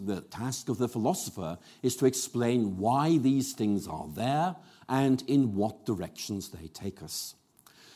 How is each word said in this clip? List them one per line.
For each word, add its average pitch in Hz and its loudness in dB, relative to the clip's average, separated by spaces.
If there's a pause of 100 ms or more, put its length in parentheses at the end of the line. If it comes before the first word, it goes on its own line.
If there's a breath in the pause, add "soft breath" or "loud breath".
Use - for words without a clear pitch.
the 95 -2
task - -8
of 123 -2
the 123 0
philosopher 110 -4 (260 loud breath)
is 127 0
to - 2
explain 120 2
why 135 4
these 131 2
things 104 0
are - -8
there 147 0 (340 loud breath)
and 131 4
in 131 4
what 107 -2
directions 95 -4
they 80 -14
take - -10
us. - -10 (600 soft breath)